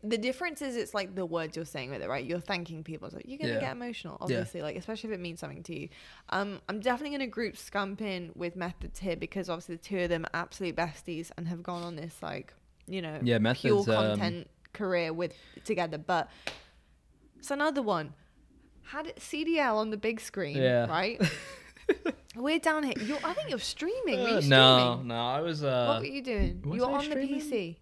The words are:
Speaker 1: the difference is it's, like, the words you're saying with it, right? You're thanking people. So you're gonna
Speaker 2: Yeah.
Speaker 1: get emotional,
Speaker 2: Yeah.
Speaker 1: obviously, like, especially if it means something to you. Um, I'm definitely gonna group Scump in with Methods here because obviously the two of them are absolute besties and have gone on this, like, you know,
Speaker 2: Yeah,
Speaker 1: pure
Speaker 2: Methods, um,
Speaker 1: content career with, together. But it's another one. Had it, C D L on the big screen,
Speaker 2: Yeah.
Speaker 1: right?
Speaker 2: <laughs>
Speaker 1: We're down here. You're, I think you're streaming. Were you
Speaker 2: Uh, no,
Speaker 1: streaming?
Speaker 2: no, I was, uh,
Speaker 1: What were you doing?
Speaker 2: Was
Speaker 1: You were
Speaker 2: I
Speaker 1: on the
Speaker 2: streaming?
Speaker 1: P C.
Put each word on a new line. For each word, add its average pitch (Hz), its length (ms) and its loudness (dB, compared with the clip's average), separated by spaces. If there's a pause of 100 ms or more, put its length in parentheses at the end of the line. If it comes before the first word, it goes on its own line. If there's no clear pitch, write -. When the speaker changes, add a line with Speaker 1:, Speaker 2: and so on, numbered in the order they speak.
Speaker 1:
the 214 140 2
difference 262 420 -2
is 262 160 -2
it's, - 160 -4
like, 190 220 -2
the 190 100 -2
words 165 320 -2
you're 160 80 -6
saying 135 260 -8
with 117 120 -6
it, 82 60 -4
right? 127 140 -2
You're 165 160 -2
thanking 170 460 -6
people. - 260 -10
So - 140 -14
you're 269 140 -12
gonna 240 160 -2
Speaker 2:
Yeah. - 60 2
Speaker 1:
get - 120 -2
emotional, 240 480 -8
Speaker 2:
Yeah. - 40 -6
Speaker 1:
obviously, 113 360 -2
like, 151 160 -4
especially 220 340 -8
if 214 40 -2
it 180 60 -8
means 170 200 -8
something 147 240 -12
to 170 160 -10
you. 160 80 -8 (400)
Um, 202 400 -2
I'm 208 120 -4
definitely 254 360 0
gonna 269 140 -2
group 233 260 -4
Scump 196 460 -4
in 180 340 -4
with 175 200 -4
Methods 180 440 -6
here 180 160 0
because 180 320 -6
obviously 170 280 -6
the 165 60 -14
two 190 180 -2
of 175 100 2
them 165 160 0
are - 120 -6
absolute 170 380 -4
besties 165 600 -4
and 170 100 -4
have 170 140 -4
gone 175 200 -6
on 170 140 -8
this, 160 260 -10
like, - 300 -8 (340)
you 185 140 -6
know, 160 220 -6
Speaker 2:
Yeah, 120 160 4
Speaker 1:
pure - 20 6
Speaker 2:
Methods, 107 480 4
um, 113 60 6 (240)
Speaker 1:
content 170 320 -2 (240)
career 175 400 0
with, 170 200 -2 (300)
together. 170 320 0
But 160 320 0 (1120)
it's - 120 -10
another 285 300 2
one. 170 320 0 (760)
Had 302 180 -6
it, - 160 -12
C 320 220 -2
D 330 140 4
L 240 200 6
on 214 100 2
the 214 80 -2
big 220 240 0
screen, 143 380 -2
Speaker 2:
Yeah. 123 300 6
Speaker 1:
right? 190 380 0
Speaker 2:
<laughs> 147 60 2 (1000)
Speaker 1:
We're 285 240 2
down 311 260 2
here. 254 140 0
You're, 262 240 -2
I 339 120 -2
think 587 160 -4
you're 254 80 -2
streaming. 392 640 -2
Were 240 60 2
you 226 80 4
Speaker 2:
Uh, 185 100 4
no, 131 320 12 (160)
Speaker 1:
streaming? 123 140 -4
Speaker 2:
no, 117 60 -2 (120)
I 135 160 0
was, 160 200 -2
uh, 127 240 4
Speaker 1:
What 113 140 4
were - 60 -4
you 269 160 -6
doing? 214 420 0
Speaker 2:
Was 151 120 -2
Speaker 1:
You 247 100 0
were - 20 0
Speaker 2:
I 285 100 2
Speaker 1:
on 285 60 0
the 302 60 -4
Speaker 2:
streaming? 277 180 0
Speaker 1:
P 285 120 -2
C. 214 420 -4